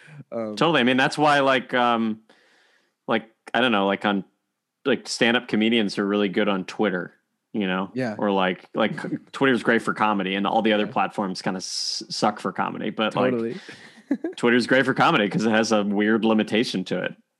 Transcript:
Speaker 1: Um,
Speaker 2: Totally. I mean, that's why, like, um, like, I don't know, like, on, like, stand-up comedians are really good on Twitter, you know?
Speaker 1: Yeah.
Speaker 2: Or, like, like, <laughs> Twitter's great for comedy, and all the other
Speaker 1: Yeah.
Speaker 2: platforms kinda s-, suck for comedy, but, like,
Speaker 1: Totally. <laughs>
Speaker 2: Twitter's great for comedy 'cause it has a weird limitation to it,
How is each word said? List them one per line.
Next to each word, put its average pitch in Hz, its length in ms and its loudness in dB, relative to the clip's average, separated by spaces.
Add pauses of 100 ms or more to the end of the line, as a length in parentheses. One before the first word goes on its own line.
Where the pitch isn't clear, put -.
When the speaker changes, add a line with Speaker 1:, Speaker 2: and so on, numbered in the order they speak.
(320)
Speaker 1:
Um, 110 240 -6
Speaker 2:
Totally. 147 240 2
I 117 40 4
mean, 127 120 4
that's 139 200 2
why, 147 240 4
like, 131 320 2
um, 113 480 0 (880)
like, 113 220 -2 (260)
I 117 60 2
don't 123 120 2
know, 98 140 2
like, 98 180 0
on, 101 200 0 (600)
like, 123 240 0
stand-up 120 380 2
comedians 110 520 0
are 104 80 -2
really 101 220 0
good 101 200 0
on 95 160 -2
Twitter, 92 500 -4 (380)
you 101 160 -2
know? 92 260 -4
Speaker 1:
Yeah. 120 240 -4
Speaker 2:
Or, 104 140 0
like, 92 420 0
like, 110 220 0
<laughs> - 360 -10
Twitter's 131 300 2
great 113 200 2
for 101 120 -4
comedy, 101 400 0
and 98 140 -2
all 110 140 0
the 110 100 2
other 104 140 2
Speaker 1:
Yeah. - 60 -10
Speaker 2:
platforms 95 500 -2
kinda 95 160 -4
s-, - 500 -8
suck - 320 -2
for 98 120 -4
comedy, 90 380 -4
but, 107 240 -2
like, 127 160 2
Speaker 1:
Totally. 120 260 -4 (400)
<laughs> - 400 -6
Speaker 2:
Twitter's 120 300 2
great 131 180 4
for 131 100 0
comedy 131 340 4
'cause 92 180 -2
it 117 40 2
has 110 200 2
a 104 140 2
weird 104 400 2
limitation 107 640 0
to 92 180 -4
it, - 100 -6 (260)